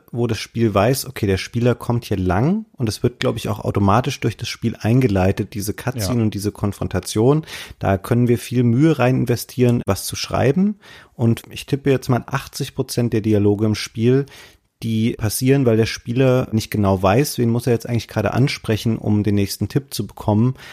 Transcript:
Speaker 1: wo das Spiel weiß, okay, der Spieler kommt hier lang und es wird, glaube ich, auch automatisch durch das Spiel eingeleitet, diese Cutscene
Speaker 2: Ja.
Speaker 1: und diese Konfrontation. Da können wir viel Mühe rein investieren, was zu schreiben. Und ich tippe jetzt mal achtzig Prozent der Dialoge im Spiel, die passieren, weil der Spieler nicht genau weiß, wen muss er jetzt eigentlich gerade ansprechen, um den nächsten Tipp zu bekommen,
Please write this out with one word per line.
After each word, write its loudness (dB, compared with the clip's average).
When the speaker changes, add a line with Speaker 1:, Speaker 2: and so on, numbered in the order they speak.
Speaker 1:
wo -2
das -4
Spiel 0
weiß, 2
okay, -4
der 2
Spieler 0
kommt -4
hier -4
lang 0
und -4
es -4
wird, -2
glaube -2
ich, -6
auch -4
automatisch 2
durch -2
das -10
Spiel -4
eingeleitet, 2
diese -6
Cutscene -4
Speaker 2:
Ja. 2
Speaker 1:
und 0
diese -4
Konfrontation. 0
Da 0
können 0
wir 2
viel -2
Mühe 4
rein 2
investieren, 0
was -2
zu -8
schreiben. 0
Und 0
ich -14
tippe -2
jetzt 0
mal 0
achtzig -10
Prozent -2
der 0
Dialoge 2
im 0
Spiel, 0
die 0
passieren, 0
weil 4
der 4
Spieler 0
nicht -2
genau 2
weiß, 2
wen 0
muss -2
er 2
jetzt -2
eigentlich -4
gerade -2
ansprechen, 0
um 0
den 0
nächsten -2
Tipp -4
zu -6
bekommen, 0